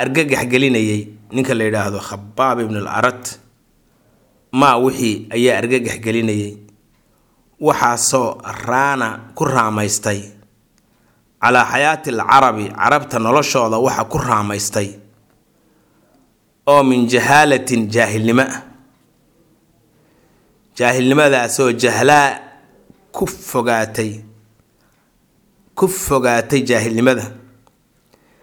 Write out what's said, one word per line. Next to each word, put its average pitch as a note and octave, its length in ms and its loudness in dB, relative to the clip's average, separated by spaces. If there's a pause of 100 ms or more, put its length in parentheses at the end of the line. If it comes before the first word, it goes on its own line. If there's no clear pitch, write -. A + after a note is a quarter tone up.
argagax C3+ 480 -2
gelinayay A2 560 0 (260)
ninka C3 220 -2
la A2+ 100 -2
yidhaahdo G2+ 360 -2
Khabaab A2 600 -4
ibn G#2+ 160 -4
al-Arat. G#2+ 600 -4 (1120)
Maa C3 240 4
wixii A#2+ 540 -2
ayaa A#2+ 280 2
argagax A#2+ 440 -4
gelinayay. A2 540 -2 (1040)
Waxaasoo B2 800 0 (260)
raana C3 420 0 (260)
ku D#3 100 -4
raamaystay. G#2+ 760 -2 (1200)
Calaa A#2+ 220 4
xayaati D3 460 -2
al-Carabi, A2+ 640 2
Carabta B2+ 460 0
noloshooda A#2 600 0
waxa B2 260 0
ku A#2+ 140 -6
raamaystay. G#2 720 -2 (1800)
Oo C#3+ 180 6
min B2 240 2
jahaalatin, B2+ 800 2
jaahilnimo A2+ 540 2
ah. - 200 -6 (2250)
Jaahilnimadaasoo B2+ 960 2
jahlaa B2 680 2 (720)
ku - 140 -4
fogaatay, A2+ 960 -4 (1500)
ku F#3+ 120 0
fogaatay B2+ 760 0
jaahilnimada. A#2 600 0 (1160)